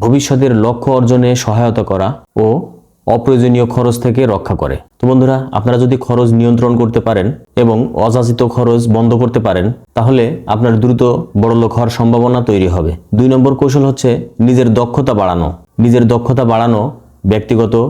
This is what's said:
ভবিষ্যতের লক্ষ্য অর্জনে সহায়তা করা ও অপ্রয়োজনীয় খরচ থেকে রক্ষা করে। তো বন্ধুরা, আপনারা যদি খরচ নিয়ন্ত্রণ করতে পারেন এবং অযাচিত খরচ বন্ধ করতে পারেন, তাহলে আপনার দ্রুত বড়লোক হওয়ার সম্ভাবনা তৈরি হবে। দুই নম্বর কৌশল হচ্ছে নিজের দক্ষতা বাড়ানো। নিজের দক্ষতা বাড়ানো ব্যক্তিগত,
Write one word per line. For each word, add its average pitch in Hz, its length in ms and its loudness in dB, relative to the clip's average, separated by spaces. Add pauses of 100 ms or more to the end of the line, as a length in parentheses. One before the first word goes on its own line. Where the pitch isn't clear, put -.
ভবিষ্যতের 135 500 0 (120)
লক্ষ্য 120 280 -2
অর্জনে 123 440 2
সহায়তা 113 540 -2
করা 95 180 -2 (360)
ও - 20 2 (600)
অপ্রয়োজনীয় 120 680 2
খরচ 120 300 0
থেকে 123 220 0
রক্ষা 101 360 -4
করে। 67 140 -4 (200)
তো - 100 -8
বন্ধুরা, 131 300 2 (160)
আপনারা 120 260 0
যদি 123 180 2 (100)
খরচ 120 220 0 (100)
নিয়ন্ত্রণ 120 420 2
করতে 113 200 0
পারেন 104 260 -2 (300)
এবং 117 200 2 (280)
অযাচিত 117 360 0 (140)
খরচ 120 260 2 (160)
বন্ধ 117 140 2 (120)
করতে 120 240 0
পারেন, 92 200 0 (280)
তাহলে 120 300 2 (220)
আপনার 113 360 0
দ্রুত 123 200 0 (380)
বড়লোক 113 340 2
হওয়ার 120 240 -2
সম্ভাবনা 120 500 2
তৈরি 98 260 2
হবে। 82 180 -2 (240)
দুই 123 120 2
নম্বর 131 320 2
কৌশল 139 300 2
হচ্ছে 127 200 -2 (360)
নিজের 123 220 2 (100)
দক্ষতা 123 420 -2
বাড়ানো। 87 280 -2 (300)
নিজের 120 340 4
দক্ষতা 123 400 0
বাড়ানো 113 300 0 (480)
ব্যক্তিগত, 110 440 0 (160)